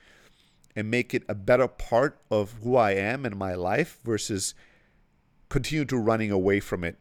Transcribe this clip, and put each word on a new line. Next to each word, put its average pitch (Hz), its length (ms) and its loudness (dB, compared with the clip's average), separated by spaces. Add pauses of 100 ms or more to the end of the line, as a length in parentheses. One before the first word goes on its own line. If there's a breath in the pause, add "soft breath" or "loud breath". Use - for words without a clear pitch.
(760 soft breath)
and 107 140 -6
make 120 240 -2
it 127 140 -2
a 107 60 -6
better 120 340 4
part - 520 0 (100)
of 107 320 0
who 123 140 2
I 107 160 4
am 107 320 -2
in 104 120 -6
my 95 180 -4
life 98 500 -2
versus 107 500 -2 (960 soft breath)
continue 147 380 -2
to 131 100 -2
running 110 340 0
away 98 300 4
from 95 240 -6
it 85 160 -6